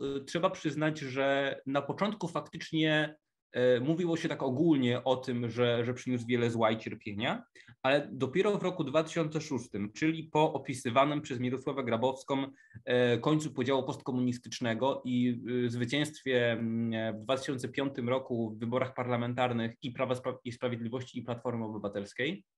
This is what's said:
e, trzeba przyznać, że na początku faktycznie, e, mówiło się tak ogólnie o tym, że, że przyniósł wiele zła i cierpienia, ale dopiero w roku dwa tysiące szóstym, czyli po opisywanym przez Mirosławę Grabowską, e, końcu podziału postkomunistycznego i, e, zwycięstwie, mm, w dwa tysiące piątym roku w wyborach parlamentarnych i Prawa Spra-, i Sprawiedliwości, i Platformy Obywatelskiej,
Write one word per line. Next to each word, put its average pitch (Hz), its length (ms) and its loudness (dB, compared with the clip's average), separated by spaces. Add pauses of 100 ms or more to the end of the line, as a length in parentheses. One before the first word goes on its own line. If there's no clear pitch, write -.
(160)
e, 135 80 -6
trzeba 175 260 0
przyznać, 156 480 -2
że 139 680 0
na 139 160 0
początku 190 460 -2
faktycznie, 156 880 0 (360)
e, 123 280 6
mówiło 165 360 2
się 160 120 -2
tak 143 140 -2
ogólnie 131 640 4
o 127 120 4
tym, 123 340 -2
że, 120 340 2
że 123 100 -2
przyniósł 123 320 -2
wiele 120 240 4
zła 110 200 4
i 113 80 0
cierpienia, 110 680 -4 (380)
ale 143 300 4
dopiero 175 460 2
w - 40 -4
roku 175 220 -2
dwa 147 200 2
tysiące 156 360 -2
szóstym, 107 520 -6
czyli 160 320 -2
po 156 280 2
opisywanym 135 680 0
przez 135 200 -6
Mirosławę 131 440 -2
Grabowską, 131 600 0 (380)
e, 123 340 4
końcu 151 340 2
podziału 131 300 2
postkomunistycznego 123 1200 -2
i, 123 380 2 (240)
e, 117 40 0
zwycięstwie, 123 840 2
mm, 113 680 -2
w 107 40 -14
dwa 135 120 0
tysiące 131 320 -4
piątym 135 400 -4
roku 123 420 0
w 110 80 -10
wyborach 123 360 -2
parlamentarnych 120 880 0
i 131 80 -6
Prawa 127 240 0
Spra-, 123 300 -6
i 120 80 -6
Sprawiedliwości, 120 640 -6
i 117 40 -8
Platformy 117 420 -4
Obywatelskiej, 107 800 -4 (140)